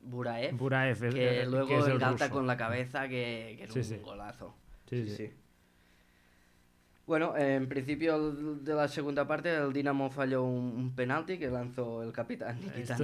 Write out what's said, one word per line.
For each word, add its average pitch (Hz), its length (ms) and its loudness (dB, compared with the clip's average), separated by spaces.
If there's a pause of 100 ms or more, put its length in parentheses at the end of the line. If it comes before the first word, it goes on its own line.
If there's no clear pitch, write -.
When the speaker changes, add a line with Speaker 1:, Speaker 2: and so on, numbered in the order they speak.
Speaker 1:
Buraev, 123 540 -4
Speaker 2:
Buraev, 131 480 2
es, 120 100 2
Speaker 1:
que 123 280 2
Speaker 2:
eh, 123 40 0
Speaker 1:
luego 131 220 2
Speaker 2:
que 135 120 4
es 135 80 6
el 135 60 6
Speaker 1:
engalta 127 340 4
Speaker 2:
ruso. 139 100 -2
Speaker 1:
con 131 100 2
la 123 80 2
cabeza, 127 540 -2
que, 117 480 -4
que - 80 -14
es 107 80 -14
Speaker 2:
Sí, 127 60 0
Speaker 1:
un 120 60 0
Speaker 2:
sí. 107 120 -4
Speaker 1:
golazo. 104 580 -12 (340)
Speaker 2:
Sí, 123 140 -2
Speaker 1:
Sí, 104 60 -4
Speaker 2:
sí. 104 60 -6 (120)
Speaker 1:
sí. 127 60 -14 (1700)
Bueno, 160 300 2
eh, 139 200 4
en 135 120 0
principio 143 460 2
el, 151 480 -2
de 151 100 -2
la 151 140 4
segunda 143 400 0
parte 156 280 0
el 143 160 2
Dinamo 139 380 2
falló 131 340 2
un, 123 320 0
un 127 200 -2
penalti 151 420 0
que 147 140 -2
lanzó 123 500 -4
el 117 100 -6
capitán 117 480 -6
Nikita 165 200 -8
Speaker 2:
Esto, 120 160 -4
a - 80 -2